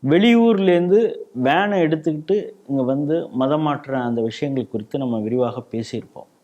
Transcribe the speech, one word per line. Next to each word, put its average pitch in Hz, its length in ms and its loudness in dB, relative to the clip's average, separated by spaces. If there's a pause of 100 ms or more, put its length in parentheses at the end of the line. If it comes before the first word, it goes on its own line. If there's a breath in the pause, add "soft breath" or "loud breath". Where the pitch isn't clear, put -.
வெளியூர்லேருந்து 196 1080 4 (260)
வேனை 185 400 2
எடுத்துக்கிட்டு 160 680 -2 (180)
இங்க 135 140 -2
வந்து 143 460 -2
மதம் 135 320 0
மாற்ற 139 400 -4
அந்த 120 220 -2
விஷயங்கள் 127 460 -4
குறித்து 110 300 -8
நம்ம 123 200 -4
விரிவாக 120 520 -2
பேசியிருப்போம். - 560 -10 (180)